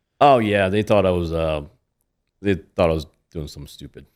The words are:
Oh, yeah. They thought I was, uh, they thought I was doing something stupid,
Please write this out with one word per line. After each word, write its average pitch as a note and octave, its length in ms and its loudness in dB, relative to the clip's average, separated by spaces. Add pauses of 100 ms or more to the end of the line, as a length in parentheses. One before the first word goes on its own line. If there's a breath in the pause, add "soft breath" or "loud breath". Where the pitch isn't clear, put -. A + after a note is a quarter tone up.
(200)
Oh, C3+ 180 6
yeah. G2+ 300 0
They G#2+ 140 0
thought G2+ 240 2
I F#2 60 4
was, E2+ 200 -4
uh, D#2+ 300 -4 (800)
they G2 120 0
thought E2+ 360 -2
I - 20 0
was D#2+ 140 -6 (240)
doing D2+ 180 -10
something C#2+ 200 -18
stupid, C#2+ 360 -20 (120)